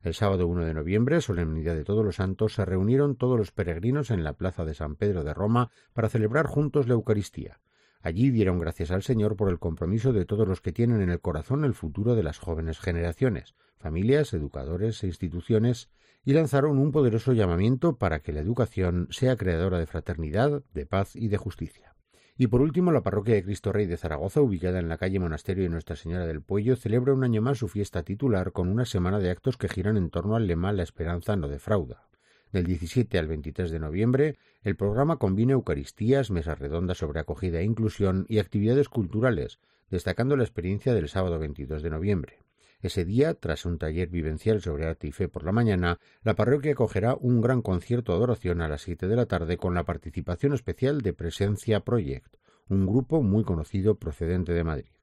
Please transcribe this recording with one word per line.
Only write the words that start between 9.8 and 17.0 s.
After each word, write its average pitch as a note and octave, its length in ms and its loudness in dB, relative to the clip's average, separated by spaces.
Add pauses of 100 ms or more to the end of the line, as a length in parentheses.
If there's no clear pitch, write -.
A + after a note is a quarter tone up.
de G2 100 2
todos G#2+ 240 0
los F#2 140 -2
que F2+ 100 -6
tienen A#2 300 2
en F2+ 80 2
el F2 100 0
corazón G#2+ 460 -2
el B2 80 2
futuro G#2 420 -2
de G#2+ 80 2
las D2+ 160 -4
jóvenes D#2+ 400 -6
generaciones, F#2+ 760 -2 (220)
familias, G#2+ 560 0
educadores E2 720 -4
e G2 40 -2
instituciones, G#2+ 840 0 (340)
y C3+ 80 0
lanzaron C#3+ 480 4
un C#3+ 140 4
poderoso B2+ 400 4